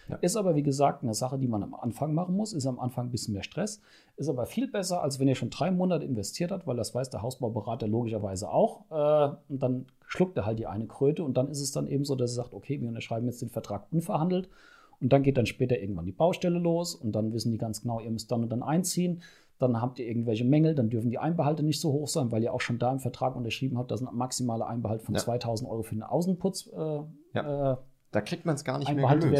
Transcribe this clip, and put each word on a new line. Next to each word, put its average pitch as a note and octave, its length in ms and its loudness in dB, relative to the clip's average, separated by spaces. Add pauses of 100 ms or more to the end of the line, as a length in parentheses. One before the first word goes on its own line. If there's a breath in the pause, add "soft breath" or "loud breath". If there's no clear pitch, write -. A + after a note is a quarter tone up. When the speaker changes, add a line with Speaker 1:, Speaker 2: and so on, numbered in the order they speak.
Speaker 1:
Ja. - 80 -6
Speaker 2:
Ist F3+ 180 2
aber, F#3 220 4
wie C#3+ 60 4
gesagt, C#3 400 4
eine A2+ 100 0
Sache, C3 260 -2
die C3 80 0
man G#2+ 160 0
am - 100 -8
Anfang C#3+ 400 -2
machen F3+ 220 0
muss, G#3+ 160 -2
ist C#3+ 160 -2
am B2+ 140 -2
Anfang B2 260 -4
ein A#2+ 40 -6
bisschen A2+ 220 -4
mehr F#2+ 100 -4
Stress, - 380 -6 (360 soft breath)
ist C#3 100 -2
aber B2+ 180 0
viel B3+ 220 -2
besser, F3+ 340 -2
als C3+ 200 -2
wenn C3+ 80 6
ihr B2+ 60 4
schon A#2+ 160 -4
drei E3+ 200 0
Monate F3+ 320 2
investiert B2 480 -4
habt, F#3 160 -6
weil B2+ 80 -2
das A2+ 180 -4
weiß C3 180 -2
der G#2+ 100 -6
Hausbauberater A#2 680 -4
logischerweise G#2+ 640 -2
auch. F#3 300 2 (100)
Äh, D3 440 4 (120)
und C3+ 160 -4
dann B2+ 220 0 (200)
schluckt F#3 300 0
er A2+ 100 0
halt A2+ 140 0
die A2 80 -6
eine G2+ 200 -4
Kröte D#3 360 2
und C3 140 0
dann C3 100 2
ist D3 140 -6
es C#3 100 -4
dann C#3+ 160 -2
eben C#3+ 160 0
so, C#3 120 0
dass B2 160 0
er A#2+ 120 -4
sagt, - 100 -12
„Okay, C#3 280 -6
wir A#2+ 80 -4
unterschreiben A#2 380 -4
jetzt A#2+ 140 -6
den A#2 100 -6
Vertrag - 420 -6
unverhandelt.“ F3 560 0 (500 loud breath)
Und B2+ 140 6
dann C#3 100 8
geht C3+ 140 4
dann A#2 80 4
später B2+ 340 0
irgendwann F#2+ 260 -4
die F#2+ 60 -4
Baustelle F3 480 2
los E3+ 340 2
und G#2+ 200 -4
dann A2 180 0
wissen A2+ 220 0
die A2 40 -2
ganz A2 260 -4
genau, A#2 180 -4
ihr A2+ 100 -6
müsst A2 220 -6
dann A#2 100 0
und A#2 60 -2
dann A#2 140 -2
einziehen. F3 580 0 (360 loud breath)
Dann A#2+ 240 2
habt B2+ 180 -4
ihr A#2+ 80 -4
irgendwelche A#2 380 0
Mängel, D3+ 280 6
dann B2 160 2
dürfen A#2 200 0
die A#2 100 -2
Einbehalte D#3 440 0
nicht D3+ 180 0
so D#3+ 100 0
hoch C#3+ 160 0
sein, B2+ 240 0
weil A2 120 2
ihr A#2 100 0
auch B2 80 -2
schon A#2+ 180 -2
da B2 140 2
im C3+ 60 -2
Vertrag C3 360 -2
unterschrieben B2 420 -2
habt, B2 140 -4
dass A2+ 100 -2
ein B2+ 140 -4
maximaler A#2+ 520 -2
Einbehalt A2+ 340 -2
von - 140 -4
Speaker 1:
Ja. G#2 60 2
Speaker 2:
zweitausend A#2+ 480 -2
Euro A2+ 140 -4
für A2 120 -6
eine G#2+ 140 -6
Außenputz, F3+ 580 0
äh, D#3 320 -4 (340)
Speaker 1:
Ja. C#3+ 400 0
Speaker 2:
äh, B2+ 40 -2 (340)
Speaker 1:
Da G#3 100 2
kriegt F#3 240 -8
man's D3+ 180 0
gar C3 160 -2
nicht C#3+ 80 -2
mehr C#3+ 80 2
Speaker 2:
einbehalten C#3 260 6
Speaker 1:
gelöst. D3+ 180 6